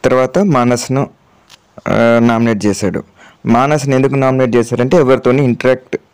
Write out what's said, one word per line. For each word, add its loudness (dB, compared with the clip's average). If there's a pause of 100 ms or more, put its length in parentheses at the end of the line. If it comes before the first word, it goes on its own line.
తర్వాత 0
మానస్ను, 0 (760)
ఆ, 2
నామినేట్ 0
చేశాడు. -4 (420)
మానస్ని 0
ఎందుకు 0
నామినేట్ 0
చేశారంటే 0
ఎవరితోని 2
ఇంటరాక్ట్ -2 (160)